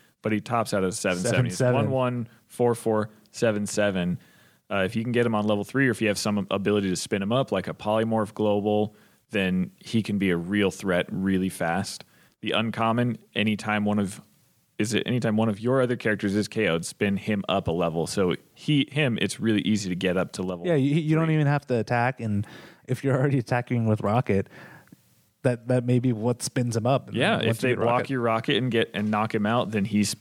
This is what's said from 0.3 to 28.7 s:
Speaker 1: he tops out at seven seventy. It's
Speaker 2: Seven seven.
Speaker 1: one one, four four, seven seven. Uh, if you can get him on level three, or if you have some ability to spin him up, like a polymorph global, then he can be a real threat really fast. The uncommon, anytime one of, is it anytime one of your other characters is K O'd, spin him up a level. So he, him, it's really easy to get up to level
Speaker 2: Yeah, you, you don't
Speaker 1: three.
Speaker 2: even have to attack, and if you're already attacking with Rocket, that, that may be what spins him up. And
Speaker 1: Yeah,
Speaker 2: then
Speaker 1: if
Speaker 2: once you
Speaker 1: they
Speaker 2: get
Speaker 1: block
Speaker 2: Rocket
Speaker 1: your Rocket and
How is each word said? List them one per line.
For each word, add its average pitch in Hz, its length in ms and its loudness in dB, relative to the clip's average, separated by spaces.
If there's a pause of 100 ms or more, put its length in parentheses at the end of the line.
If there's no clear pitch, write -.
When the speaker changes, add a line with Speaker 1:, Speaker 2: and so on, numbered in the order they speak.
Speaker 1:
he 107 80 0
tops 113 340 -4
out 98 100 2
at 92 100 0
seven 92 280 -2
seventy. 120 280 2
It's - 80 -8
Speaker 2:
Seven 123 160 4
seven. 135 160 0
Speaker 1:
one 127 240 0 (100)
one, - 40 -20 (200)
four 120 260 2
four, 107 360 0 (200)
seven 104 360 0
seven. 92 520 0 (500)
Uh, 98 160 -2
if 113 120 -2
you 113 80 -2
can 123 80 -4
get 120 120 4
him 117 100 0
on 104 120 0
level 104 180 0
three, 135 220 0
or 120 60 2
if 104 100 -2
you 107 60 2
have 98 100 0
some 104 320 0
ability 101 400 2
to 90 60 0
spin 98 260 -2
him 98 100 -2
up, 131 200 0
like 92 160 -2
a 80 60 -6
polymorph 110 600 0
global, 104 600 0 (340)
then 92 460 0
he - 260 -2
can 101 160 -2
be 95 120 2
a 87 60 2
real 95 360 2
threat 90 380 0
really 95 380 0
fast. 87 560 -4 (380)
The 107 80 -4
uncommon, 113 680 0 (160)
anytime 107 500 0
one 104 160 0
of, 98 200 -4 (580)
is 107 160 -2
it 104 120 0
anytime 113 300 0
one 110 120 2
of 101 120 -4
your 127 220 2
other 123 140 0
characters 104 380 -2
is 104 140 0
K 107 200 0
O'd, 85 160 0
spin 101 320 -2
him 101 320 -2
up 95 200 0
a 85 40 0
level. 82 360 0
So 92 260 0 (200)
he, 147 360 0
him, 135 320 0
it's - 160 -4
really 110 240 2
easy 98 280 0
to 87 60 -2
get 90 200 0
up 92 160 -2
to - 100 -6
level 92 240 -6
Speaker 2:
Yeah, 175 80 0
you, 143 220 2
you 156 180 0
don't 160 120 2
Speaker 1:
three. 160 80 2
Speaker 2:
even 151 120 2
have 143 220 0
to 127 100 0
attack, 120 420 0
and 104 240 -2 (440)
if 127 160 -4
you're 135 120 2
already 139 220 2
attacking 120 480 0
with 107 140 2
Rocket, 104 480 2 (920)
that, 120 260 0
that 127 180 2
may 123 140 4
be 123 120 2
what 117 300 -2
spins 120 340 -2
him 110 100 0
up. 127 220 2
And 107 80 -6
Speaker 1:
Yeah, 165 200 2
Speaker 2:
then - 60 0
Speaker 1:
if - 40 2
Speaker 2:
once 117 160 0
you 127 60 2
Speaker 1:
they 123 60 2
Speaker 2:
get 98 80 -2
Speaker 1:
block 117 60 2 (100)
Speaker 2:
Rocket - 120 -4
Speaker 1:
your 131 100 -2
Rocket 113 360 0
and 123 140 0